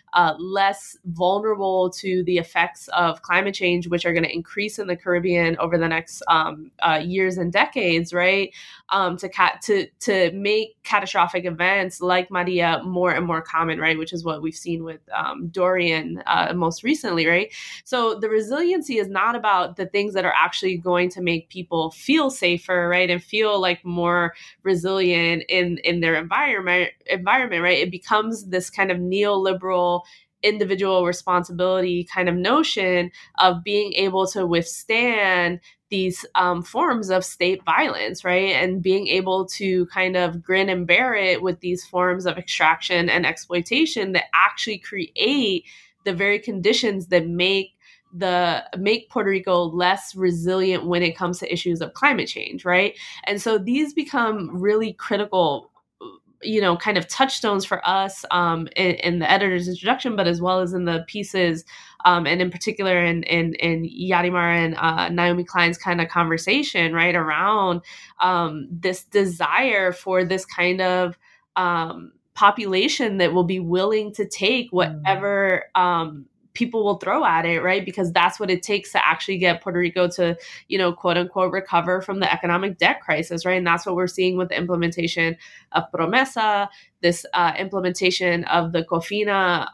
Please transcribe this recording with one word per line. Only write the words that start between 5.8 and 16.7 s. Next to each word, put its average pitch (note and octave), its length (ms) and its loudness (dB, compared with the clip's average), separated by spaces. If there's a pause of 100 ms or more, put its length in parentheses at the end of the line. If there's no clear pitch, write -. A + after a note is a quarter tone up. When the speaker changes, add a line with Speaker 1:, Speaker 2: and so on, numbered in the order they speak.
Speaker 1:
next, E3 400 -6
um, D#3+ 500 0
uh, D#3 260 0
years F#3 320 -2
and F3 160 -2
decades, F3 600 0
right? F#3+ 420 0 (360)
Um, F#3 260 0
to F#3+ 120 -10
ca-, - 360 0
to, G3 240 0 (140)
to F#3+ 280 2
make G#3 540 -2
catastrophic F#3 600 0
events F#3 540 0
like F3+ 300 0
Maria F3 540 0
more F3+ 260 0
and E3 160 0
more E3 160 -2
common, E3 380 -2
right? D#3+ 180 0
Which D#3+ 140 -8
is E3+ 120 -8
what D#3 160 -4
we've D#3+ 140 -6
seen E3 300 -8
with, D#3+ 160 -14 (160)
um, - 320 -6
Dorian, E3+ 800 0
uh, E3+ 280 2
most E3+ 300 -2